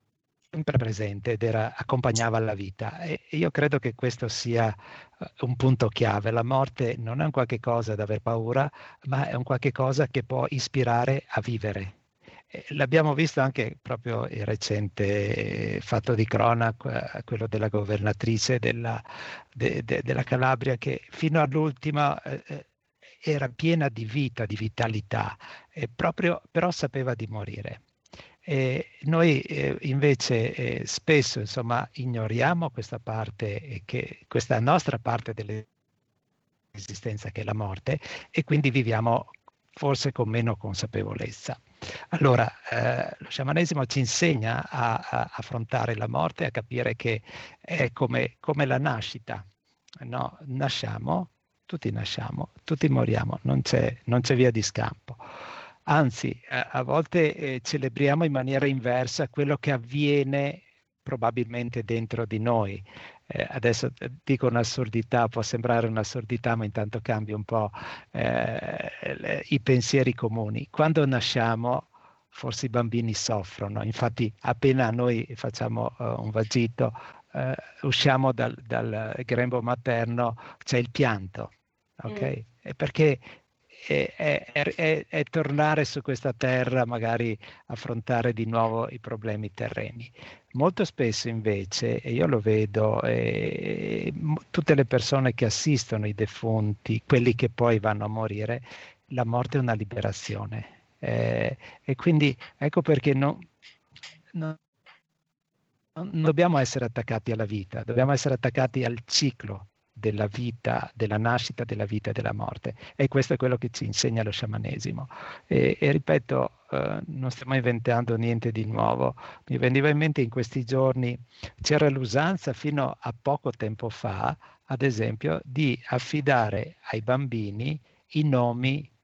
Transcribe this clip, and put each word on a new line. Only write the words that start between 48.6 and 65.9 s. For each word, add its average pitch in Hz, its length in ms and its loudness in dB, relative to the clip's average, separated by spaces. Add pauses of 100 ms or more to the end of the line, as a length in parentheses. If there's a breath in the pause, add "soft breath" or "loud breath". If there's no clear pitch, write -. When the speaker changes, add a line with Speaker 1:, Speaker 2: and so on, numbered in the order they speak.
Speaker 1:
la 131 120 2
nascita, 113 680 -4 (540)
no? 127 460 -6
Nasciamo, 131 840 -2 (360)
tutti - 260 -4
nasciamo, - 580 -4 (160)
tutti 151 240 2
moriamo, 117 540 2
non 131 180 2
c'è, - 340 2 (100)
non 120 140 2
c'è 127 160 2
via 123 160 6
di 110 100 0
scampo. - 540 -4 (680 loud breath)
Anzi, 135 540 2 (120)
a, 127 220 -2
a 131 120 0
volte, 151 500 2
eh, 131 300 -6
celebriamo 143 600 2
in 147 80 2
maniera 135 320 2
inversa 127 640 0
quello 143 260 0
che 147 160 -2
avviene 139 920 0 (380)
probabilmente 120 800 -2
dentro 113 420 -2
di 104 140 -4
noi. 104 440 2 (420 loud breath)
Eh, - 240 -4
adesso, 120 480 0
eh, 123 140 -8 (120)
dico 135 240 2
un'assurdità, 117 800 0
può 117 140 -2
sembrare 117 460 2
un'assurdità, 113 680 -2